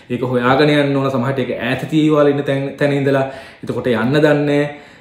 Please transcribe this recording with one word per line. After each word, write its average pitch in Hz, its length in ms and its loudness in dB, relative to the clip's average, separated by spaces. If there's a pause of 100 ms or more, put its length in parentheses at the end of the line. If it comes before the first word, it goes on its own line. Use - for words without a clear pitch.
(100)
ඒක 123 100 -4
හොයාගෙන 127 480 2
යන්න 143 280 2
ඕන. 135 140 -2
සමහරට 131 280 -2
ඒක 123 220 -2
ඈත 127 300 -4
තියවල 151 380 4
ඉන්න 143 140 0
තැන්, 139 340 -4
තැන 143 160 0
ඉඳලා 139 380 0 (320)
එතකොට 117 240 -6
යන්න 117 260 0
දන්නේ 147 320 2
නැහැ. 143 300 0 (260)